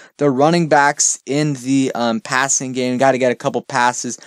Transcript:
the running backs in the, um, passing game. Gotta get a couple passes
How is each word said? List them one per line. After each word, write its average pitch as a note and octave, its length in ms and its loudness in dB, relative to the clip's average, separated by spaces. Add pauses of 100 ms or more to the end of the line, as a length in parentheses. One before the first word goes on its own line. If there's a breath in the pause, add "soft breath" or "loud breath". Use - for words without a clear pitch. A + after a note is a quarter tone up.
(180 loud breath)
the D3 100 0
running D#3 400 2
backs C#3+ 560 2
in D3 300 -2
the, C3 400 0
um, A#2 260 -2
passing C3 520 -2
game. B2+ 260 -2
Gotta C3 200 2
get B2+ 120 2
a A#2 60 -2
couple D3 260 -4
passes B2 640 -2